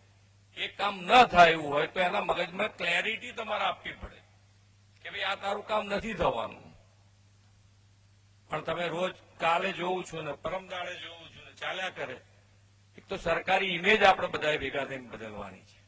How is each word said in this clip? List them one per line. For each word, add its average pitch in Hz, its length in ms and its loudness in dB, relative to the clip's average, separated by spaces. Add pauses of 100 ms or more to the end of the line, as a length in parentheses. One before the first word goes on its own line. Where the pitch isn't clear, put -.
(560)
એ 190 120 -6
કામ 196 340 -4
ન 220 220 10
થાય 175 280 10
એવું 151 220 -2
હોય 147 140 2
તો - 120 -4
એના 185 220 2
મગજમાં 175 560 -2
ક્લેરિટી 196 540 -2
તમારે 214 320 -4
આપવી - 280 -4
પડે - 300 -16 (800)
કે 170 80 -14
ભાઈ 196 120 -8
આ 196 140 -2
તારું 202 300 -4
કામ 214 200 0
નથી 202 280 -4
થવાનું. 120 600 -2 (1800)
પણ 156 140 -4
તમે 165 240 -4
રોજ 175 280 -4 (240)
કાલે 175 320 2
જોઉં 180 320 -4
છું 160 220 -10
ને 147 80 -6
પરમ 185 340 -8
દાડે 180 280 -10
જોઉં 165 340 -16
છું - 160 -20
ને - 80 -20
ચાલ્યા 175 360 -8
કરે. 131 320 -10 (760)
એક - 100 -20
તો 190 100 -6
સરકારી 180 500 0
ઇમેજ 190 360 4
આપણે 180 240 6
બધાએ 156 300 -2
ભેગા 135 280 -4
થઈને 131 220 -10
બદલવાની 104 540 -14
છે. - 260 -20